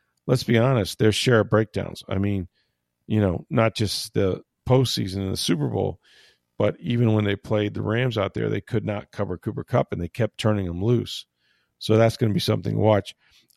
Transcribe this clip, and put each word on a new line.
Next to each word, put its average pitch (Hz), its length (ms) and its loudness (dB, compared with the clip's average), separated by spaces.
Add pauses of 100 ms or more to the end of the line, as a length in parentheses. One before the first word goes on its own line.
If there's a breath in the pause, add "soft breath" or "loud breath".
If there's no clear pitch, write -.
(260)
let's 135 160 0
be 120 160 2
honest, 120 400 0
their 110 140 4
share 117 280 4
of 101 100 0
breakdowns. 98 580 -2
I 98 100 -2
mean, 98 300 -2 (580)
you 107 140 0
know, 92 280 0
not 113 280 0
just - 380 -4
the 95 280 0 (260)
postseason 120 500 0
in 95 120 -4
the 92 60 -4
Super 147 320 -2
Bowl, 98 320 -4 (580 soft breath)
but - 220 0
even 120 340 2
when 107 100 2
they 101 120 0
played 107 380 -2
the 104 80 -6
Rams 113 360 -2
out 95 160 -2
there, 110 140 -2
they 107 120 -4
could 104 240 -4
not 104 280 -8
cover 98 260 -6
Cooper - 240 -8
Kupp - 300 -2
and 95 100 -4
they 85 60 -6
kept - 280 -4
turning 104 300 0
him 87 160 -6
loose. - 440 -2 (520)
So 110 180 2
that's 113 200 4
gonna 107 180 0
be - 60 0
something 110 340 -2
to 107 60 0
watch. 104 340 2 (420 soft breath)